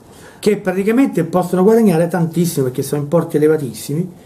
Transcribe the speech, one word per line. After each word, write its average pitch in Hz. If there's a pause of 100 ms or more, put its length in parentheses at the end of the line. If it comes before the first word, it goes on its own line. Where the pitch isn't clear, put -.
(400)
Che 202
praticamente 196
possono 180
guadagnare 196
tantissimo 170
perché 127
sono 143
importi 156
elevatissimi, 151 (140)